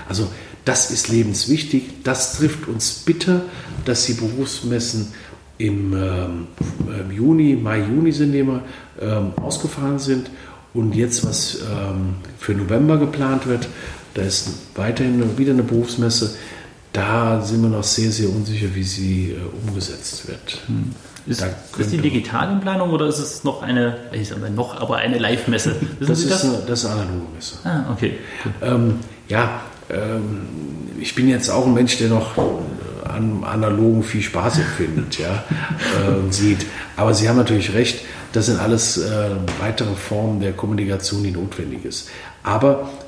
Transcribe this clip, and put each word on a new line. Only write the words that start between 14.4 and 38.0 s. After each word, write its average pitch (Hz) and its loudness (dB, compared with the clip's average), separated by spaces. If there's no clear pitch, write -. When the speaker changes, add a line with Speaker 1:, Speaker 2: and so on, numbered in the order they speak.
Speaker 1:
weiterhin 117 2
wieder 135 4
eine 123 4
Berufsmesse. 117 2
Da 110 2
sind 110 2
wir 113 6
noch 104 2
sehr, 113 2
sehr 107 2
unsicher, 104 0
wie 95 0
sie, 92 0
äh, 104 -6
umgesetzt - -6
wird. - -10
Speaker 2:
Hm. 110 -2
Ist, 113 -2
Speaker 1:
Da 92 0
Speaker 2:
ist 92 -4
die - -
Speaker 1:
könnte 110 0
Speaker 2:
digital 135 0
in 196 2
Planung 190 0
oder 151 2
ist 147 0
es - -6
noch 135 -2
eine, 120 0
ich 107 -4
sag 107 -8
mal 107 -4
noch, 110 -4
aber 113 -2
eine 117 0
Live-Messe? 117 2
Speaker 1:
<laughs> - -10
Speaker 2:
Wissen 139 0
Speaker 1:
Das 160 4
Speaker 2:
Sie 170 2
Speaker 1:
ist - 2
Speaker 2:
das? 190 2
Speaker 1:
eine, 123 2
das 117 0
ist 107 -2
eine 107 0
analoge 90 -4
Messe. - -12
Speaker 2:
Ah, 160 0
okay. 104 0
Gut. 107 -4
Speaker 1:
Ähm, 117 4
ja, 113 0
ähm, 107 -2
ich - -6
bin 131 6
jetzt 117 2
auch 127 2
ein 127 8
Mensch, 120 6
der 113 4
noch 113 2
an 107 -2
analogen 110 4
viel 107 -2
Spaß 95 0
empfindet, - 0
ja, 92 -2
<laughs> 156 0
äh, 98 4
und 95 2
sieht. 101 4
Aber 107 4
Sie 107 4
haben 120 4
natürlich 104 4
recht, - 2